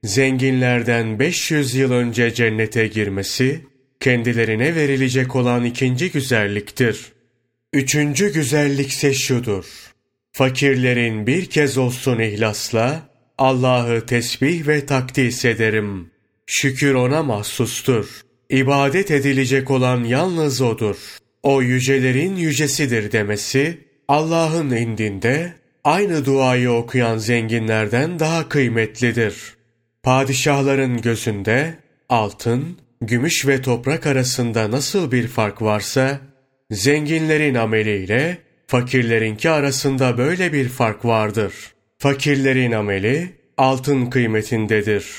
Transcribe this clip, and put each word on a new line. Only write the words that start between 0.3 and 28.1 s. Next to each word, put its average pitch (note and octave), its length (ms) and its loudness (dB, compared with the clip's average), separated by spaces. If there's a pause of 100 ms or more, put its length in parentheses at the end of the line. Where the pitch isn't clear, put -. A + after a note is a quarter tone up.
beş E3+ 320 -2
yüz C#3 240 0
yıl C3 160 2
önce A#2+ 420 0
cennete A2 540 0
girmesi, G#2+ 760 -2 (380)
kendilerine A#2 760 0
verilecek C3+ 600 0
olan B2 300 2
ikinci B2+ 460 -2
güzelliktir. A2 1000 -2 (600)
Üçüncü D3 600 0
güzellikse C#3+ 800 0
şudur: A#2 520 -2 (680)
Fakirlerin B2+ 960 0
bir F3 180 0
kez D3 320 0
olsun B2 420 0
ihlasla, A2+ 920 -2 (280)
"Allah'ı B2+ 680 2
tesbih C#3 600 -2
ve D3 180 0
takdis B2+ 600 -2
ederim. G#2 680 -2 (340)
Şükür C#3 480 0
ona C3 300 2
mahsustur. A2+ 1000 -2 (280)
İbadet C#3 640 2
edilecek C3+ 600 2
olan B2+ 320 2
yalnız D3 580 0
odur. A2 360 0 (460)
O C#3 180 4
yücelerin C3 720 2
yücesidir." C#3 760 0
demesi, A2+ 680 0 (300)
Allah'ın D#3+ 640 0
indinde A#2 840 -2 (300)
aynı E3 420 2
duayı B2+ 460 2
okuyan A#2 460 0
zenginlerden A2+ 1000 0